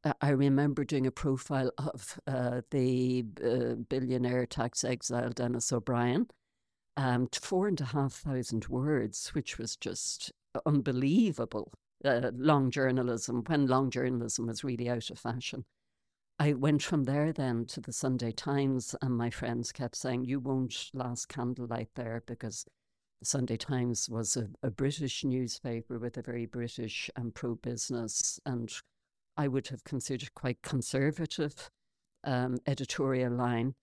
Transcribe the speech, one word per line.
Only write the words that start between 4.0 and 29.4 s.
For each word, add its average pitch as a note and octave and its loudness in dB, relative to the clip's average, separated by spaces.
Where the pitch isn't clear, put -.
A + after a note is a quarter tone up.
tax - -2
exile A#2+ -2
Denis A#2+ -2
O'Brien, B2 2
um, B2+ 2
to - -4
four G3 2
and E3 2
a C#3+ 0
half C#3 0
thousand B2+ -2
words, B2 0
which - -4
was A2+ -6
just - -6
unbelievable, C#3+ 2
uh, B2+ 2
long C3+ 6
journalism, B2 0
when D3 4
long C3 4
journalism A#2+ -2
was A2+ -6
really A#2+ -2
out A#2+ -2
of - -12
fashion. A#2 -6
I D3 4
went C#3+ 4
from C#3+ 2
there D3 2
then A#2+ 0
to - -8
the A#2 -10
Sunday B2 0
Times, C3+ 2
and B2+ 2
my A#2 0
friends A#2+ -4
kept B2 -6
saying, B2+ -2
"You C3 0
won't C3 -2
last B2 -4
candlelight A#2+ -4
there," A#2 -4
because A2+ -8
the - -14
Sunday B2 0
Times B2 -2
was A2+ -2
a, A2+ -2
a B2+ 0
British C3+ -2
newspaper B2 -2
with A#2+ -6
a A2+ -8
very A#2+ -4
British A#2 -6
and A#2+ -4
pro-business, A#2+ -2
and A#2+ -2
I C#3+ 2